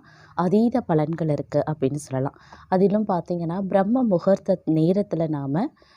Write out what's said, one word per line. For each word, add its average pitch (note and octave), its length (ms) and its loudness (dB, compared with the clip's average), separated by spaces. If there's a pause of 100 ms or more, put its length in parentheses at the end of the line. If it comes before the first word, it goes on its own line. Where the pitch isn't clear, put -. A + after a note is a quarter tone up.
(340)
அதீத G#3 540 2
பலன்கள் D#3 420 0
இருக்கு D3 400 -2
அப்படின்னு C3+ 240 -2
சொல்லலாம். C3+ 440 -6 (300)
அதிலும் G3+ 400 2
பார்த்தீங்கன்னா, F3 520 -4
பிரம்ம G3 420 0
முகூர்த்த F#3+ 640 0
நேரத்துல E3 640 0
நாம C#3+ 360 -2 (320)